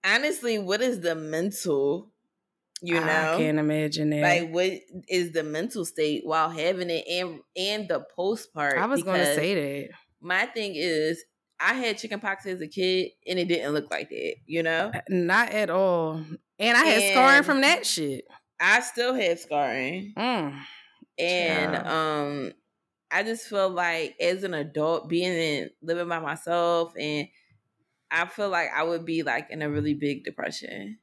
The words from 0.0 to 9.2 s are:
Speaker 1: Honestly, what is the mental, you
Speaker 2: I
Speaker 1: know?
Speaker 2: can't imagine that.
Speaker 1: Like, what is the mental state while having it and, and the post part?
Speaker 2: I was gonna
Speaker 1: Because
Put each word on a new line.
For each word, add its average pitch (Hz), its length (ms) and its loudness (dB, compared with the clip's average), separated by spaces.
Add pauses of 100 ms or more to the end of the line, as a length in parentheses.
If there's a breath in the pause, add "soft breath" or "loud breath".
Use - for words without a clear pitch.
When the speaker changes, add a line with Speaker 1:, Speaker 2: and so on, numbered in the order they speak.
Speaker 1:
Honestly, 240 520 2
what 196 220 0
is 233 200 0
the 165 140 0
mental, 156 960 0 (720)
you 170 160 0
Speaker 2:
I 160 80 0
Speaker 1:
know? 156 320 2
Speaker 2:
can't 156 200 2
imagine 151 520 0
that. 147 120 2
Speaker 1:
Like, 170 280 4
what 180 220 2 (360)
is 175 240 0
the 160 100 0
mental 165 420 -4
state 151 400 -2
while 156 260 2
having 175 400 -2
it 165 180 -2
and, 175 320 -4 (160)
and 202 320 -2
the 151 160 -2 (100)
post 196 400 -4
part? 143 240 0
Speaker 2:
I 196 80 2
was 269 160 2
gonna 185 160 0
Speaker 1:
Because 147 160 4